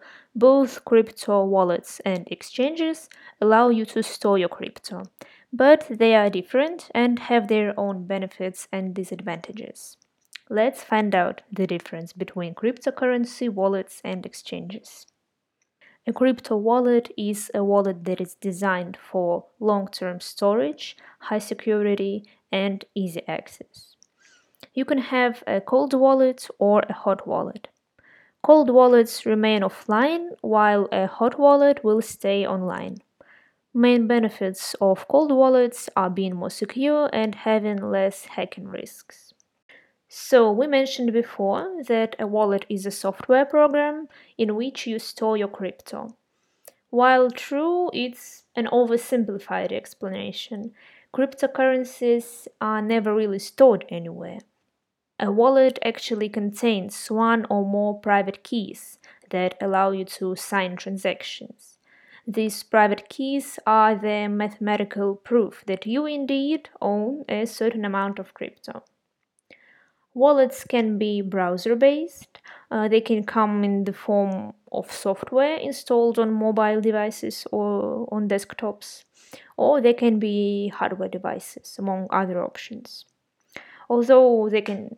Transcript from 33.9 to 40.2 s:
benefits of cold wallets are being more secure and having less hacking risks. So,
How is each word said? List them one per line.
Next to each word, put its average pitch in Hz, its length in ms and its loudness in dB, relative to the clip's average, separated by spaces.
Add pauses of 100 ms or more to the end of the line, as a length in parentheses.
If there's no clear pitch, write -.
benefits 214 720 0
of 190 280 4
cold 294 220 4
wallets 254 640 4
are 190 140 2
being 185 280 -4
more 175 120 -6
secure 277 640 0
and 220 220 -2
having 214 420 0
less 196 480 -2
hacking - 420 -10
risks. - 680 -16 (720)
So, 233 420 4